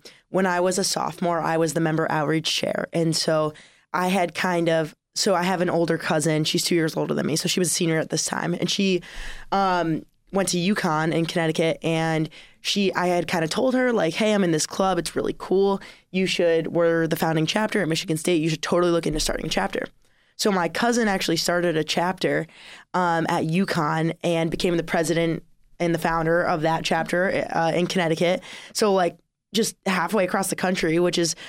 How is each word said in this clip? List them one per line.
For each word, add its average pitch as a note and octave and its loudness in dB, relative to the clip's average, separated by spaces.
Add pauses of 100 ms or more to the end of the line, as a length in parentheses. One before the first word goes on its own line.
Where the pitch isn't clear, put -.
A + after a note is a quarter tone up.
(300)
when F#3+ 0
I F3 0
was F3+ 2
a G3 0
sophomore, E3+ -2
I D#3+ 0
was E3 0
the E3+ 0
member D#3+ 0
outreach D#3 0
chair. - -4
And E3 0
so D#3 0 (400)
I F3+ 0
had F#3 0
kind F3 0
of, D#3+ 0 (220)
so G3+ 2
I E3+ 2
have F3+ 0
an F3+ 0
older E3 2
cousin. D#3 0
She's F3 0
two F3 2
years D#3+ 0
older D3+ -2
than D3 -2
me. C#3+ 0
So - -2
she F3 -2
was F3+ 0
a - 0
senior D#3+ 0
at - -4
this D#3+ -2
time. - -4
And - -4
she, F#3+ 0 (500)
um, F3+ 2 (300)
went F#3+ 2
to F3+ 0
uconn E3 0
in E3 2
Connecticut. D#3+ 0
And D#3+ 0 (300)
she, G3 0
I F3+ 0
had F3 0
kind E3 0
of E3 -2
told B3 0
her, B3+ 2
like, E3 0
"Hey, G#3+ 2
I'm G3+ 2
in E3+ 2
this D#3 0
club. F#3+ 0
It's E3 -4
really - -2
cool. G3 2 (320)
You F#3 0
should, E3 2
we're E3 2
the E3 0
founding D#3+ 0
chapter G#3+ 0
at D3+ 0
Michigan D#3+ -2
State. E3+ 0
You D#3+ 0
should D#3 -4
totally F3 2
look E3+ 0
into D#3 -2
starting - -4
a D#3+ -4
chapter." - -2 (500)
So - 0
my F3+ 2
cousin A#3 0
actually F#3+ 0
started F3 0
a D#3 0
chapter, E3 -2 (480)
um, E3+ 2
at D#3+ 2
uconn D#3+ 0
and E3 0
became F3 -2
the E3 -2
president E3 0 (360)
and E3+ 0
the D#3+ 0
founder E3 0
of D3+ 0
that D#3+ 0
chapter, F3 0
uh, E3 0
in F3 0
Connecticut. F3 0 (320)
So, G#3 2
like, F3 2 (380)
just A3 -2 (100)
halfway F#3 0
across F#3+ -2
the - -2
country, F#3 0
which F3 2
is E3 0 (140)